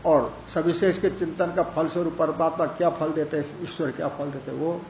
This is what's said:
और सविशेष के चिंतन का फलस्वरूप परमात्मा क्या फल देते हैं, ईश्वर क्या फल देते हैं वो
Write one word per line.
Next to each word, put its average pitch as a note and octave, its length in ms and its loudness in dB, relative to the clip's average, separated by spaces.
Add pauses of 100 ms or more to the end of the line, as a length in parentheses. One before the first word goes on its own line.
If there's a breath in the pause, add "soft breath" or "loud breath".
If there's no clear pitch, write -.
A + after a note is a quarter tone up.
और C3+ 320 4 (160)
सविशेष E3+ 460 2
के G3 100 2
चिंतन E3+ 440 -2
का F3 100 2
फलस्वरूप E3 560 0
परमात्मा D#3+ 460 2
क्या E3+ 240 2
फल D#3 220 0
देते D3+ 260 0
हैं, - 260 -4
ईश्वर D#3 280 -4
क्या D3+ 160 -4
फल C#3+ 240 -4
देते C3+ 200 -8
हैं C3 60 -6
वो E3+ 320 -2